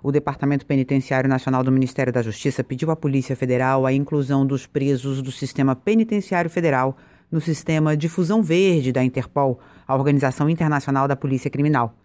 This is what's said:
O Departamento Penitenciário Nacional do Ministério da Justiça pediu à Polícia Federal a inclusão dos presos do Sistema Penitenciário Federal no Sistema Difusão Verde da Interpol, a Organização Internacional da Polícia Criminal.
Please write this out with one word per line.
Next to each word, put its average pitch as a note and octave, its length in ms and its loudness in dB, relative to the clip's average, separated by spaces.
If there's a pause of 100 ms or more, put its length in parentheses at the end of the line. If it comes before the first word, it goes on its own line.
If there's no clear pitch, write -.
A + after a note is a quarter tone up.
O C#3+ 80 -2
Departamento C#3+ 560 -2
Penitenciário C3+ 640 0
Nacional C3 360 0
do C3 60 2
Ministério C3 420 0
da B2 80 2
Justiça A2+ 420 -2
pediu D3 280 -4
à D#3 40 0
Polícia C3+ 400 -2
Federal C3 500 0
a C3 60 2
inclusão C#3 560 0
dos C3+ 180 -2
presos C3+ 560 -2
do C3 120 -6
Sistema C3+ 420 0
Penitenciário G3+ 720 0
Federal C3+ 460 0 (340)
no D#3+ 120 -2
Sistema D#3 560 0
Difusão E3+ 440 0
Verde E3 520 2
da B2+ 100 2
Interpol, C3 560 -2 (260)
a C3 80 -2
Organização C#3 560 2
Internacional C#3+ 600 0
da C3+ 80 0
Polícia C3+ 340 -4
Criminal. C#3 420 0 (120)